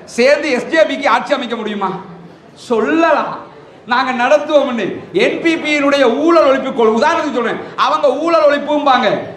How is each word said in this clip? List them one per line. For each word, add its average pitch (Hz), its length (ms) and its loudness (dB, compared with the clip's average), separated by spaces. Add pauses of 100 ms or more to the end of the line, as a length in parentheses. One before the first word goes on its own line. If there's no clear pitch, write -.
சேர்ந்து 285 520 0
எஸ்ஜேபிக்கு 277 520 0
ஆட்சி 247 260 0
அமைக்க 240 220 -6
முடியுமா? 208 340 -6 (640)
சொல்லலாம், 285 840 0 (480)
நாங்க 240 380 -2
நடத்துவோம்னு. 269 720 0 (160)
என்பிபியினுடைய 277 1040 0
ஊழல் 320 280 4
ஒழிப்பு 269 240 2
கொள்-, 226 360 2
உதாரணத்துக்கு 302 300 0
சொல்றேன், 233 260 -4 (160)
அவங்க 277 400 0
ஊழல் 320 320 2
ஒழிப்பும்பாங்க 285 680 2 (180)